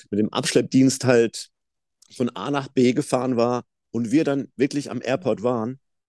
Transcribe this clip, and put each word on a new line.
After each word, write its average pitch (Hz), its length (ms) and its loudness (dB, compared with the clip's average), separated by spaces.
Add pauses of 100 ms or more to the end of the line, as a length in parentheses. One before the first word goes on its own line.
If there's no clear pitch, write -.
(100)
mit 101 80 -2
dem 107 140 0
Abschleppdienst 131 720 2
halt 117 440 2 (680)
von 120 140 -2
A 104 200 -8
nach 139 180 -4
B 123 260 4
gefahren 127 420 -2
war 120 280 0 (260)
und 113 220 -4
wir 151 120 4
dann 139 320 -2
wirklich 143 340 -2
am 120 120 -8
Airport 107 400 -2
waren, 123 360 -4 (300)